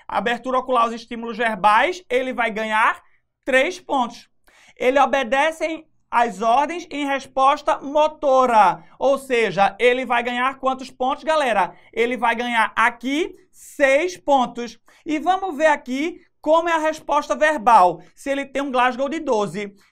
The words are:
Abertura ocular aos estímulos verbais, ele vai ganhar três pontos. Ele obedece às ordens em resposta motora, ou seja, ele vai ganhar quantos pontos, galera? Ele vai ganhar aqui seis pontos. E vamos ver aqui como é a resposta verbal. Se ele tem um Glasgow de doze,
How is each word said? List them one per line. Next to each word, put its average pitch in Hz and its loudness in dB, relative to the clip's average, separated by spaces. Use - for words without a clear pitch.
Abertura 233 -4
ocular 254 0
aos 226 -2
estímulos 233 -10
verbais, 220 2
ele 254 -2
vai 226 -4
ganhar 220 -2
três 277 0
pontos. - -6
Ele 262 2
obedece 277 0
às 233 0
ordens 285 0
em 285 -8
resposta 277 0
motora, 262 2
ou 269 0
seja, 196 0
ele 247 2
vai 240 0
ganhar 247 -4
quantos 262 -4
pontos, 262 -6
galera? 247 0
Ele 247 -2
vai 233 0
ganhar 233 0
aqui 240 0
seis 294 0
pontos. 247 -2
E 311 -4
vamos 359 -2
ver 311 2
aqui 285 -2
como 330 2
é 330 0
a 330 2
resposta 311 -2
verbal. 226 4
Se - -8
ele 277 -4
tem 269 -6
um 285 -6
Glasgow 254 0
de 311 -6
doze, 208 -4